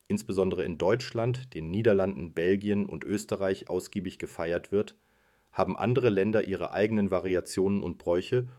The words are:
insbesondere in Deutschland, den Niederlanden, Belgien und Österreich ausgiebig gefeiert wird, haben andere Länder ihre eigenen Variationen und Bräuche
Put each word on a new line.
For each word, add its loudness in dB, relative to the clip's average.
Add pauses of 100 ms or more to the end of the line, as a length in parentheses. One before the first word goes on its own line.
insbesondere 0
in -4
Deutschland, -2
den -8
Niederlanden, 2
Belgien 2
und -10
Österreich -2
ausgiebig -6
gefeiert -4
wird, 0 (560)
haben 0
andere 2
Länder 2
ihre -4
eigenen 2
Variationen 0
und -6
Bräuche 0 (100)